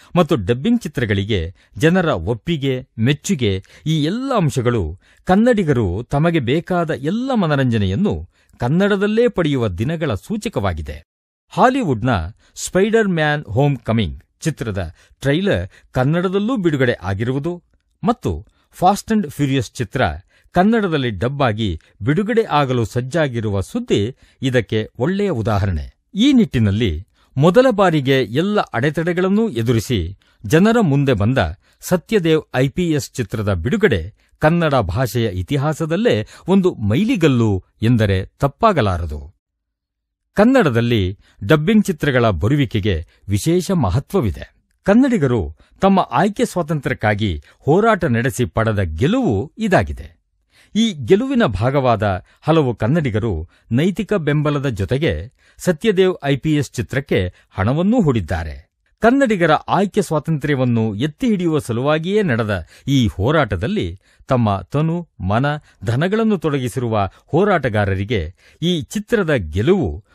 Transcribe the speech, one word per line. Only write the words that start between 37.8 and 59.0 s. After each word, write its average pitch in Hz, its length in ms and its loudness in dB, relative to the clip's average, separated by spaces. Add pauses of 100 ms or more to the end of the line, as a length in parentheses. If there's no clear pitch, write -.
ಎಂದರೆ 104 440 2
ತಪ್ಪಾಗಲಾರದು. 92 1120 -2 (960)
ಕನ್ನಡದಲ್ಲಿ 120 840 2 (240)
ಡಬ್ಬಿಂಗ್ 160 420 4
ಚಿತ್ರಗಳ 127 440 0
ಬರುವಿಕೆಗೆ 104 800 0 (200)
ವಿಶೇಷ 160 440 0
ಮಹತ್ವವಿದೆ. 127 840 -2 (300)
ಕನ್ನಡಿಗರು 151 760 2 (240)
ತಮ್ಮ 196 180 4 (120)
ಆಯ್ಕೆ 202 340 0
ಸ್ವಾತಂತ್ರ್ಯಕ್ಕಾಗಿ 117 960 -2 (160)
ಹೋರಾಟ 196 460 2
ನಡೆಸಿ 120 400 0
ಪಡೆದ 110 340 0
ಗೆಲುವು 123 800 0
ಇದಾಗಿದೆ. 147 640 -2 (520)
ಈ 220 180 2
ಗೆಲುವಿನ 208 520 2
ಭಾಗವಾದ 113 760 0 (180)
ಹಲವು 151 340 2
ಕನ್ನಡಿಗರು 110 760 -2 (220)
ನೈತಿಕ 175 420 0
ಬೆಂಬಲದ 147 560 0
ಜೊತೆಗೆ 104 640 -4 (240)
ಸತ್ಯದೇವ್ 185 640 2
ಐ 143 120 0
ಪಿ 156 200 0
ಎಸ್ 143 160 -2
ಚಿತ್ರಕ್ಕೆ 117 600 -2 (160)
ಹಣವನ್ನೂ 175 520 0
ಹೂಡಿದ್ದಾರೆ. 82 680 -2 (300)
ಕನ್ನಡಿಗರ 220 520 2